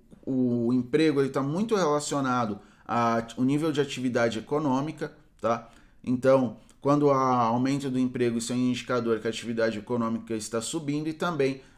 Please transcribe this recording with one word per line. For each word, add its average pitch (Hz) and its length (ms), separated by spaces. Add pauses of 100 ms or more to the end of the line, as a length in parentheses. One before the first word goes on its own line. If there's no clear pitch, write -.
(260)
o 123 460
emprego, 139 480
ele 135 100
tá 135 120
muito 185 320
relacionado 143 840 (240)
ao 117 580
nível 147 300
de 147 80
atividade 120 600
econômica, 147 720 (280)
tá? 117 300 (340)
Então, 127 540 (220)
quando 143 300
há 131 340
aumento 135 440
do 127 120
emprego, 123 380
isso 113 140
é 123 40
um - 20
indicador 120 640
que 113 80
a - 20
atividade 113 480
econômica 113 560
está 110 260
subindo 151 480
e 156 40
também 139 500 (160)